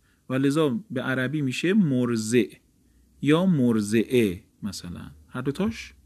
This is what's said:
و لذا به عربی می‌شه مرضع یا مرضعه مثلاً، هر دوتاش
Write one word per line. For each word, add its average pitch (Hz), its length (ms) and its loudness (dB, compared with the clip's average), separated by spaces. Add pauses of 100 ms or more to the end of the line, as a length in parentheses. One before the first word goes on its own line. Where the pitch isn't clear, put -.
(300)
و 127 40 -4
لذا 139 460 0 (120)
به 127 100 -6
عربی 131 400 -4
می‌شه 139 320 -2
مرضع 123 760 2 (720)
یا 156 240 4
مرضعه 113 960 2 (200)
مثلاً، 90 480 -10 (180)
هر 127 120 -10
دوتاش 185 520 -6 (120)